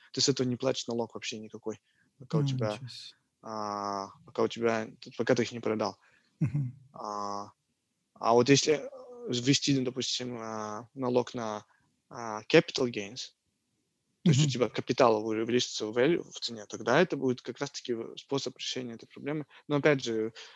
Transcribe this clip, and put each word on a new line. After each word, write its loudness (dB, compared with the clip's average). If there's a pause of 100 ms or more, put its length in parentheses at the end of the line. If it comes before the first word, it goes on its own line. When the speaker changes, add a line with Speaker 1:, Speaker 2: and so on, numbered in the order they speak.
(140)
Speaker 1:
ты 0
с 4
этого 0
не -2
платишь -2
налог -4
вообще -8
никакой, -10 (400)
пока -2
у 2
Speaker 2:
А, 2
Speaker 1:
тебя, -2
Speaker 2:
ничего -12
себе. -16 (300)
Speaker 1:
а, -4 (160)
пока 0
у 4
тебя... 0 (280)
Пока 4
ты 4
их -6
не -10
продал. -2 (440)
Speaker 2:
Мгм. -2 (220)
Speaker 1:
А, -8 (640)
а 4
вот 8
если, 6
э, -6 (400)
ввести, 2
ну, 0
допустим, -6
а, -8
налог 0
на, -6 (440)
а, -8
capital 4
gains, -10 (920)
то 6
есть 6
у 4
Speaker 2:
Мгм. 0
Speaker 1:
тебя 2
капитал 4
ув-, -2
увеличится 0
в -8
value, 4
в -14
цене, -8
тогда 2
это 0
будет 0
как -10
раз-таки -6
в, -8
способ -4
решения -8
этой -18
проблемы. -8 (220)
Но 2
опять 6
же, -2 (220)